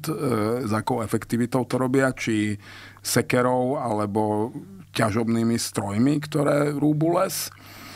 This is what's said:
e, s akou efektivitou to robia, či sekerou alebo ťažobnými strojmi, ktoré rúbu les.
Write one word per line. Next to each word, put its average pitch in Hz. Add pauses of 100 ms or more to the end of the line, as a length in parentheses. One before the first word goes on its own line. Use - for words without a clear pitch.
e, 156 (480)
s 107
akou 113
efektivitou 117
to 127
robia, 131
či 107 (480)
sekerou 127
alebo 107 (360)
ťažobnými 113
strojmi, 113
ktoré 147
rúbu 151
les. 185 (420)